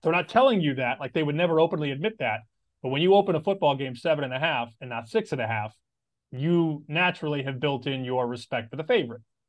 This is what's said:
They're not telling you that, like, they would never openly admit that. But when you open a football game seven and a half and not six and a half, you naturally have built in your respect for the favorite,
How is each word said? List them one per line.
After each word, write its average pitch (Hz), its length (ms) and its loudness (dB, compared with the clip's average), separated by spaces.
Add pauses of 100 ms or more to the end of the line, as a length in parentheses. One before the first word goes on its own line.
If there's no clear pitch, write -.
They're 160 100 2
not 175 160 0
telling 240 320 4
you 147 140 0
that, 123 260 -2
like, 135 140 -10
they 160 80 2
would 147 120 0
never 165 240 2
openly 160 320 2
admit 165 280 -4
that. 110 220 -2 (420)
But 131 80 -2
when 139 100 0
you 180 140 6
open 196 220 6
a 147 40 0
football 175 340 0
game 131 220 -6
seven 143 260 0
and 127 120 -6
a 131 40 -4
half 139 300 -2 (100)
and 131 120 -12
not 117 180 -8
six 214 240 -2
and 135 80 -4
a 113 60 -2
half, 110 280 -4 (560)
you 156 580 0
naturally 156 560 -2
have 135 140 -6
built 139 280 -2
in 135 180 -4
your 127 220 -2
respect 120 420 -6
for 135 80 -14
the 156 80 -6
favorite, 143 380 -2 (260)